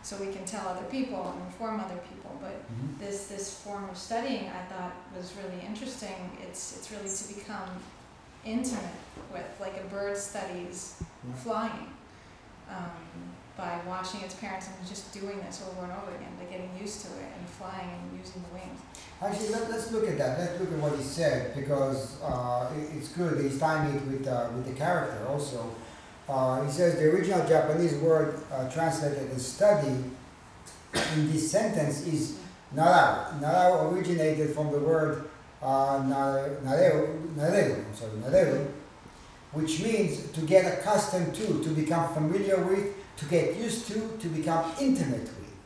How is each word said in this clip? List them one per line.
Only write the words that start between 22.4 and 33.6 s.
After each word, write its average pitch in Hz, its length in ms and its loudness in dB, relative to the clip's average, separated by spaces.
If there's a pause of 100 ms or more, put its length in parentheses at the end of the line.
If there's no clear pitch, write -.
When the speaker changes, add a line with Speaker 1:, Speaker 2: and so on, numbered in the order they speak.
Speaker 2:
it, 151 220 -6
it's - 120 -8
good. 165 340 0
He's 135 160 0
tying 151 360 4
it - 120 0
with, 135 200 -2
uh, 120 280 0
with 127 100 -2
the 131 80 -6
character 151 540 0
also. 123 480 -4 (540)
Uh, 131 360 2
he 143 60 -2
says 170 240 6
the 156 160 4
original 180 360 4
Japanese 156 480 6
word, 156 440 4 (120)
uh, 131 200 -2
translated 147 600 0
as 127 140 -4
study 151 500 6 (1200)
in 151 160 4
this - 200 2
sentence 160 560 2
is - 300 0 (380)
narau. - 680 6
Narau 170 500 6